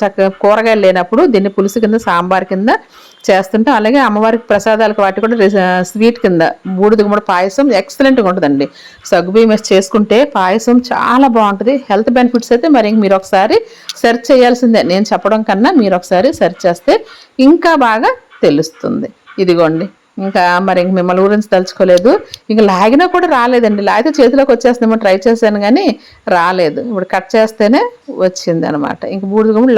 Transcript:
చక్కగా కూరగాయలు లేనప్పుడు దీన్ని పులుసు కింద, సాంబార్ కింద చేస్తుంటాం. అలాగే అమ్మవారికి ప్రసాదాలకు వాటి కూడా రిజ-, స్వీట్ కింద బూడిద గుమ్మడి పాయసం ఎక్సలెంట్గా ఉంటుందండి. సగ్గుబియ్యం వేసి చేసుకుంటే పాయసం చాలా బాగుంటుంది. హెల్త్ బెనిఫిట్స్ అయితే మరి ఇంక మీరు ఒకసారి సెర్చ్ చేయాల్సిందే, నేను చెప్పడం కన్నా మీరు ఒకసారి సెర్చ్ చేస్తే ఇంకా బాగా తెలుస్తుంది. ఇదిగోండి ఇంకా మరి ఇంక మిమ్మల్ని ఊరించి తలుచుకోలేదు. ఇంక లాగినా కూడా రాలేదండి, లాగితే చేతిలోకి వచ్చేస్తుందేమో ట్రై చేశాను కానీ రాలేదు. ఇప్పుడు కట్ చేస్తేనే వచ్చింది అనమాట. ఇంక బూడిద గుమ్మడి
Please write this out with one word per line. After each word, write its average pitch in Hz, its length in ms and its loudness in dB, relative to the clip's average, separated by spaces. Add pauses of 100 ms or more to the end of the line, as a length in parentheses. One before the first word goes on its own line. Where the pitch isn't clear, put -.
చక్కగా 196 300 0 (140)
కూరగాయలు 220 400 2
లేనప్పుడు 185 380 2 (100)
దీన్ని 196 240 0
పులుసు 196 260 -2
కింద, 214 140 0 (100)
సాంబార్ 185 460 -2
కింద 196 180 -2 (580)
చేస్తుంటాం. 214 500 0
అలాగే 220 280 0
అమ్మవారికి 220 440 0
ప్రసాదాలకు 214 540 0
వాటి 196 200 -2
కూడా 226 180 0
రిజ-, 196 180 2 (300)
స్వీట్ 233 340 0
కింద 175 180 2 (360)
బూడిద 214 280 2
గుమ్మడి 208 220 -2
పాయసం 190 380 -2 (140)
ఎక్సలెంట్గా 262 500 0
ఉంటుందండి. 143 360 0 (440)
సగ్గుబియ్యం 196 420 2
వేసి 214 200 -2
చేసుకుంటే 208 460 0 (180)
పాయసం 214 420 0 (120)
చాలా 269 460 0
బాగుంటుంది. 208 380 0 (160)
హెల్త్ 214 260 0
బెనిఫిట్స్ 247 400 0
అయితే 285 200 -2
మరి 220 160 2
ఇంక 220 120 0
మీరు 196 160 2
ఒకసారి 208 380 0 (440)
సెర్చ్ 240 300 0
చేయాల్సిందే, 247 580 2
నేను 196 220 0
చెప్పడం 214 380 -2
కన్నా 220 220 0 (100)
మీరు 190 180 0
ఒకసారి 190 300 0 (100)
సెర్చ్ 180 260 -2
చేస్తే 180 300 0 (520)
ఇంకా 339 260 2 (120)
బాగా 233 260 0 (340)
తెలుస్తుంది. 151 640 -4 (340)
ఇదిగోండి 170 440 0 (360)
ఇంకా 190 200 0 (240)
మరి 185 160 0
ఇంక 185 140 -2
మిమ్మల్ని 180 260 0
ఊరించి 208 280 0
తలుచుకోలేదు. 185 600 2 (400)
ఇంక 214 80 2 (100)
లాగినా 220 340 2 (100)
కూడా 359 200 0
రాలేదండి, 233 540 0
లాగితే 220 300 0
చేతిలోకి 269 360 2
వచ్చేస్తుందేమో 240 480 0
ట్రై 190 120 2 (120)
చేశాను 226 400 0
కానీ 302 180 2 (520)
రాలేదు. 170 520 -2
ఇప్పుడు 190 260 -6
కట్ 190 220 -4
చేస్తేనే 220 460 0 (420)
వచ్చింది 175 460 -4
అనమాట. 147 300 -6 (140)
ఇంక 196 180 -10
బూడిద 220 240 2
గుమ్మడి 240 220 2